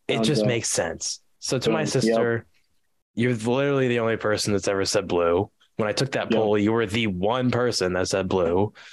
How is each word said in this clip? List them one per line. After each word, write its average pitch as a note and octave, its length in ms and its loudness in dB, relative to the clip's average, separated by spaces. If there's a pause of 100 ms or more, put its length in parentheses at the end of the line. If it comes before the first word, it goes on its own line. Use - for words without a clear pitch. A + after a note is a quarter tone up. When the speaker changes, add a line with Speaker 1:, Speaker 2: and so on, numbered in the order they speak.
Speaker 1:
it C3 100 0
Speaker 2:
Sounds A#2 120 2
Speaker 1:
just C3+ 140 2
Speaker 2:
good. G#2 60 2
Speaker 1:
makes A#2 200 -2
sense. - 520 -4 (200)
So - 180 -4
to - 120 -2
my D#3+ 100 2
Speaker 2:
Boom. - 0 -
Yep. D3+ 80 -2
Speaker 1:
sister, A#2 580 0 (680)
you're B2 200 0
literally C3 540 0
the A#2+ 100 0
only A2+ 180 0
person G#2+ 360 0
that's G2 160 0
ever G2 160 0
said F#2+ 240 -2
blue. F2 420 2 (260)
When A2 120 0
I G#2 40 0
took C3+ 200 -2
that G#2+ 200 -2
Speaker 2:
Yep. A2 80 2
Speaker 1:
poll, G#2+ 180 2
you G#2 140 2
were A2+ 140 0
the A2+ 220 -2
one A2 440 0
person A#2 400 0
that F2+ 160 0
said F#2+ 200 0
blue, F#2 440 0 (200)